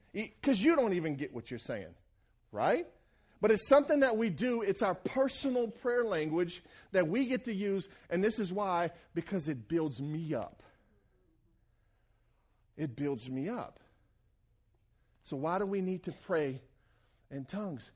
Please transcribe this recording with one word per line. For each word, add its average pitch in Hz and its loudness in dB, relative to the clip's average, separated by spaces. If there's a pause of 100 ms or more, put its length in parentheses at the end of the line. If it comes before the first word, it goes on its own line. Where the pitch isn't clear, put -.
(140)
e-, 214 -6
'cause 262 4
you 302 6
don't 240 4
even 160 0
get 139 -6
what 120 -10
you're 123 -8
saying, 98 -8 (560)
right? 175 2 (540)
But 208 4
it's 214 2
something 294 6
that 247 4
we 226 2
do. 233 0
It's 196 0
our 190 2
personal 262 0
prayer 240 -2
language 170 -2 (300)
that 185 4
we 233 2
get 254 -2
to 233 -4
use, 196 -2 (220)
and 185 2
this 214 2
is 185 -2
why, 180 0 (240)
because 170 -4
it 123 -6
builds 156 -2
me 151 -4
up. - -8 (2250)
It 135 -6
builds 135 -6
me 135 -6
up. 233 -10 (1400)
So - -8
why 160 -2
do 202 -2
we 196 -2
need 185 -4
to 175 -8
pray 143 -2 (680)
in 139 -10
tongues? 185 -8